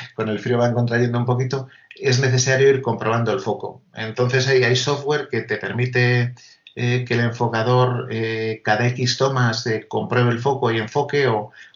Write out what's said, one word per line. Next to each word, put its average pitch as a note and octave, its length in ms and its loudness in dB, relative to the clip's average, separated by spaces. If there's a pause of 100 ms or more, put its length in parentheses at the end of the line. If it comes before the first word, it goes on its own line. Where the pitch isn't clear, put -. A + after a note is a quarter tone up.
(160)
con G#2+ 140 -4
el G#2 100 -2
frío A#2+ 180 0
van A#2+ 160 2
contrayendo A#2+ 460 0
un A#2+ 60 -2
poquito, B2+ 420 -2 (260)
es C3+ 280 2
necesario C3 480 4
ir C3 120 4
comprobando A2 520 0
el F#2+ 80 -2
foco. - 420 -6 (100)
Entonces B2 540 0
hay, C3 160 4
hay B2 140 4
software C#3 520 -2
que A2+ 120 -2
te G#2+ 160 -4
permite, B2 800 0 (400)
eh, B2 300 -2
que A#2+ 80 -4
el A#2 60 0
enfocador, A#2+ 920 0
eh, A2 540 -4
cada A#2+ 240 2
X B2 300 -2
tomas, B2 500 0
eh, A2 200 -2
compruebe A#2 440 0
el A#2 80 -4
foco B2+ 320 0
y A2+ 80 0
enfoque, C#3 480 0
o, G#2+ 240 -2 (240)